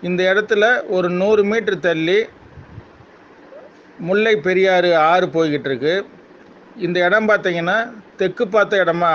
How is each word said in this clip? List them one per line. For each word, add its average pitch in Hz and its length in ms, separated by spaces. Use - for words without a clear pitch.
இந்த 180 320
இடத்துல 214 540
ஒரு 180 220
நூறு 202 340
மீட்டர் 202 360
தள்ளி 170 460
முல்லை 208 360
பெரியாறு 180 600
ஆறு 165 300
போய்கிட்டு 147 400
இருக்கு. 143 400
இந்த 180 280
இடம் 214 240
பார்த்தீங்கன்னா 196 600
தெற்கு 190 300
பார்த்த 202 360
இடமா 170 320